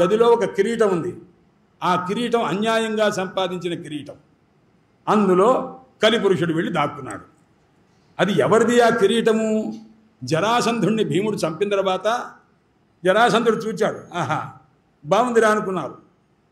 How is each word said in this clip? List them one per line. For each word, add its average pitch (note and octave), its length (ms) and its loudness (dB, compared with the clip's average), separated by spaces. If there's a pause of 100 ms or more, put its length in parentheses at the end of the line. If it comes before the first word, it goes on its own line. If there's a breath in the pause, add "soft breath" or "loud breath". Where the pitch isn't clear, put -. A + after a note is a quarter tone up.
గదిలో G#3+ 240 2
ఒక A3+ 180 4
కిరీటం A3 440 0
ఉంది. C#3+ 320 -4 (640)
ఆ F3 240 0
కిరీటం A#3 360 -2
అన్యాయంగా G#3+ 680 -2
సంపాదించిన F3+ 720 -4
కిరీటం. D3 320 -12 (960)
అందులో G3+ 680 2 (240)
కలిపురుషుడు F#3+ 500 0
వెళ్ళి F3 200 -4
దాక్కున్నాడు. B2+ 480 -6 (1000)
అది F#3 140 0
ఎవరిది A3+ 480 4
ఆ A3+ 80 6
కిరీటము? A3 880 0 (440)
జరాసంధుణ్ణి G#3+ 800 0
భీముడు F#3+ 320 -2
చంపిన E3+ 340 -4
తర్వాత G3 560 -2 (800)
జరాసంధుడు A3 500 4
చూచాడు. G3+ 640 -6
"ఆహా, D3+ 340 -4 (540)
బాగుందిరా" A3 440 4
అనుకున్నారు. F#3 480 -4 (540)